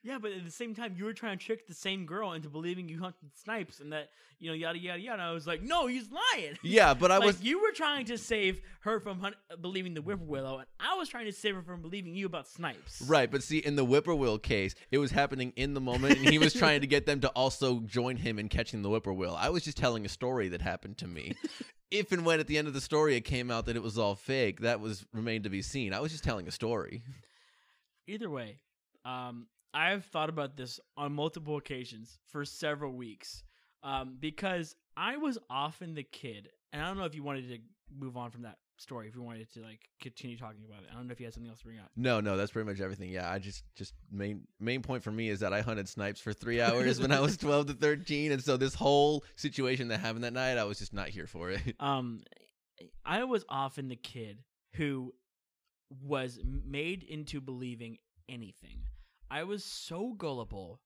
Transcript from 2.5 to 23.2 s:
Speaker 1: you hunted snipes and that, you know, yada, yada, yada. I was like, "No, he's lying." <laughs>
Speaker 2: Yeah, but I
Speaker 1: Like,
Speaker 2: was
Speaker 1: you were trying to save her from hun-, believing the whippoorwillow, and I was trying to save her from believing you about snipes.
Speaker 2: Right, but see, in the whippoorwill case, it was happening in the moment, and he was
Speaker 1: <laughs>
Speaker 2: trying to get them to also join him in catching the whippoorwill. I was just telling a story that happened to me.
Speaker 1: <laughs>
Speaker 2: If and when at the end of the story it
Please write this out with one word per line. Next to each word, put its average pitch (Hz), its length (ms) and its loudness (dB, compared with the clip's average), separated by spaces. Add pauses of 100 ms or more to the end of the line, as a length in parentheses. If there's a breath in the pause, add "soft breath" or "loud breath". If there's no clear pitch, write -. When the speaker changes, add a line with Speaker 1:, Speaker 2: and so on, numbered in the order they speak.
Speaker 1:
you 165 120 -8
hunted 175 360 -10
snipes 208 440 -6
and 147 120 -10
that, 147 180 -6 (280 soft breath)
you 165 100 -8
know, 160 60 -2
yada, 165 240 -2
yada, 175 220 -6
yada. 220 220 -4
I 170 100 -2
was 160 120 -4
like, 165 160 -2
"No, 294 280 2
he's 247 220 -4
lying." 285 500 0
<laughs> - 20 -14
Speaker 2:
Yeah, 190 320 10
but 175 160 6
I 190 80 10
Speaker 1:
Like, 226 80 8
Speaker 2:
was 185 160 6
Speaker 1:
you 294 180 4
were 427 120 6
trying 294 340 0
to 233 100 -4
save 202 440 0 (220 loud breath)
her 220 180 0
from 190 180 -6
hun-, 196 160 -4 (260)
believing 180 340 -4
the 156 60 -4
whippoorwillow, 147 580 -4
and 131 80 -14 (120)
I 359 160 0
was 370 140 -2
trying 233 180 -8
to 202 60 -4
save 202 240 -2
her 180 60 -8
from 175 200 -10
believing 175 320 -6
you 196 120 -2
about 165 200 -4
snipes. - 600 -8
Speaker 2:
Right, 135 240 6
but 131 120 0
see, 156 160 0
in 147 160 0
the 135 100 4
whippoorwill 135 540 4
case, 98 380 2 (160 loud breath)
it 135 60 6
was 143 120 4
happening 135 460 2
in 139 180 0
the 139 60 0
moment, 131 380 4
and 135 100 8
he 156 100 8
was 156 160 8
Speaker 1:
<laughs> - 80 4
Speaker 2:
trying 151 200 6
to 143 40 0
get 143 180 4
them 143 180 2
to 139 80 4
also 127 500 4
join 120 360 0
him 113 220 -2
in 104 100 -4
catching 110 340 0
the 101 60 2
whippoorwill. 95 480 0
I 104 140 2
was 175 140 0
just 151 120 -6
telling 113 300 2
a - 20 -4
story 123 400 0
that 87 140 -2
happened 95 360 -4
to - 100 -8
me. 82 340 -6
Speaker 1:
<laughs> - 480 -10
Speaker 2:
If 202 220 2
and 175 120 2
when 165 140 8
at 151 80 0
the 151 120 2
end 151 100 0
of 135 60 -4
the 135 80 -2
story 151 340 6
it 117 60 2